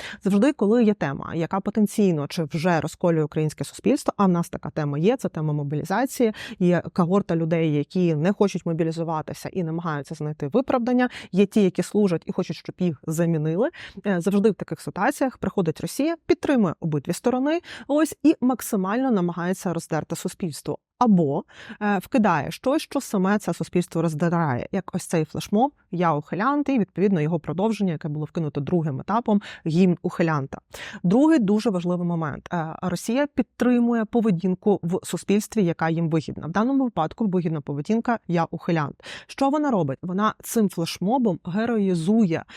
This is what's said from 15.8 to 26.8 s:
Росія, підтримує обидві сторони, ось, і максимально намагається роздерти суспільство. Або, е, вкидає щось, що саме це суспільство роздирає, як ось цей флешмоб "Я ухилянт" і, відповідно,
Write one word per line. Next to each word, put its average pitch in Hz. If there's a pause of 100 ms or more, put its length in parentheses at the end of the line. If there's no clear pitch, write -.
Росія, 302 (100)
підтримує 226
обидві 156
сторони, 262 (280)
ось, 302
і 302
максимально 247
намагається 175
роздерти 165
суспільство. - (220)
Або, 175 (380)
е, 208
вкидає 180
щось, -
що -
саме 202
це 180
суспільство -
роздирає, 160
як -
ось 180
цей 160
флешмоб 220 (200)
"Я 170
ухилянт" 233
і, 269
відповідно, 190